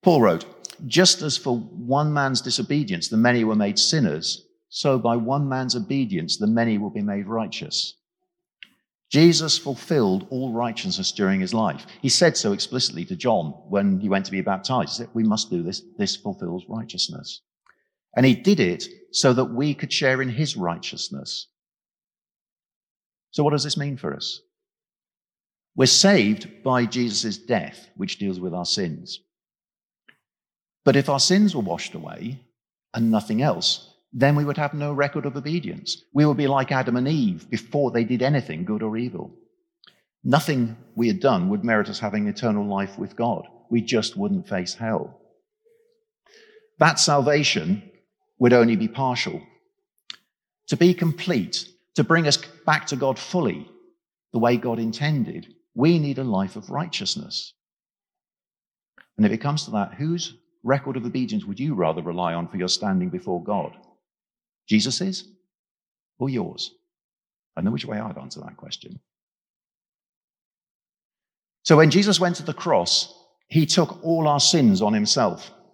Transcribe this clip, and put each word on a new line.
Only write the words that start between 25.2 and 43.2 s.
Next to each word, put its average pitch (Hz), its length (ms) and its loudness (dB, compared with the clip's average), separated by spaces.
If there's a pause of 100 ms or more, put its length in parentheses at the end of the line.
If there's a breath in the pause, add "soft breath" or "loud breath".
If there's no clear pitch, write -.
We're 131 100 4
saved 123 800 4
by 127 240 2
Jesus' 123 500 -4
death, - 580 -6
which - 240 -8
deals 95 220 -4
with 90 140 -6
our 87 100 -4
sins. - 560 -6 (1600)
But 139 140 6
if 139 140 2
our 139 100 2
sins 190 340 4
were 131 60 -2
washed 87 320 -6
away 104 480 -12 (540)
and 117 160 2
nothing 110 320 0
else, - 500 -2 (220)
then 139 200 4
we 147 120 2
would 143 100 -2
have 147 160 -2
no 147 220 -4
record 139 320 -2
of 135 100 -6
obedience. 147 680 -8 (120)
We 147 100 6
would 147 140 4
be 143 80 2
like 135 260 0
Adam 123 240 0
and 127 100 0
Eve 120 440 -2
before 139 400 -2
they 117 140 0
did 120 180 -2
anything 117 420 -2
good 107 180 -4
or 110 140 -4
evil. 120 400 -8 (880 soft breath)
Nothing 127 540 0 (160)
we 117 140 0
had 95 120 0
done 95 300 2
would 101 140 -2
merit 107 260 2
us 98 80 -10
having 104 300 -2
eternal 104 360 -2
life 98 340 -4
with 104 160 -8
God. 117 320 -4 (220)